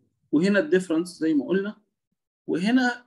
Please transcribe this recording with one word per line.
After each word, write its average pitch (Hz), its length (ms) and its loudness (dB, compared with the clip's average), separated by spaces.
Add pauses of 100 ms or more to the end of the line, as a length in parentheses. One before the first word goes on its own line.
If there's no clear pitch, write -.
(320)
وهنا 196 260 4
الديفرنس 175 500 0
زي 160 260 -2
ما 139 120 0
قلنا، 196 360 -4 (640)
وهنا 240 600 0